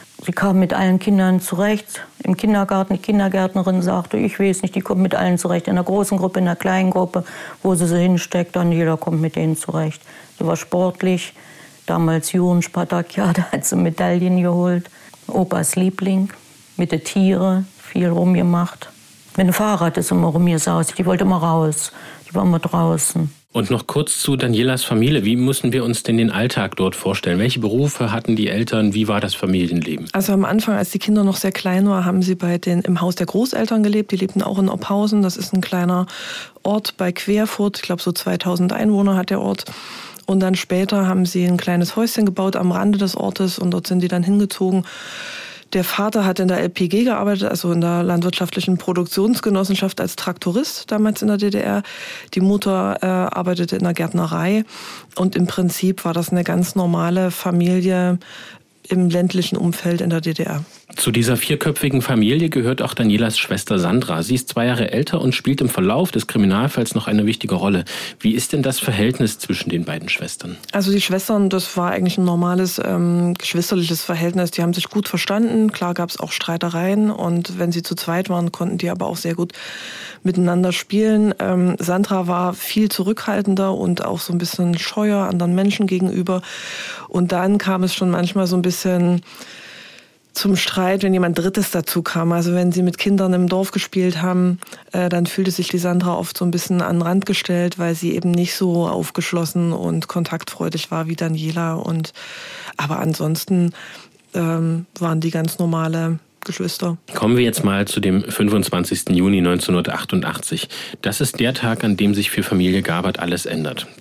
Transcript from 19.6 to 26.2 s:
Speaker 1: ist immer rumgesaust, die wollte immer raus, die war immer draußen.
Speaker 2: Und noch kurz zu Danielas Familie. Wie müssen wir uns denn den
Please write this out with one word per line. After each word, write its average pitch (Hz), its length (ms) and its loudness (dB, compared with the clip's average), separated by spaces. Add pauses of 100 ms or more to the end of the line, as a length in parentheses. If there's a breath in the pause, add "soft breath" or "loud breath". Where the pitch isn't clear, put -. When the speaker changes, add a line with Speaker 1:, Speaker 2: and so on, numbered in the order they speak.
Speaker 1:
ist 175 120 -2
immer 175 160 4
rumgesaust, 165 720 2
die 180 80 0
wollte 185 160 2
immer 190 140 4
raus, 160 560 0 (360 loud breath)
die 170 60 -10
war 190 80 0
immer 170 160 4
draußen. - 800 0 (120)
Speaker 2:
Und 101 200 -2
noch 120 160 -2
kurz - 340 -2
zu 139 160 0
Danielas 123 480 2
Familie. 120 400 2
Wie 110 100 4
müssen 127 380 2
wir 127 100 0
uns 117 200 -2
denn 117 160 2
den 113 120 4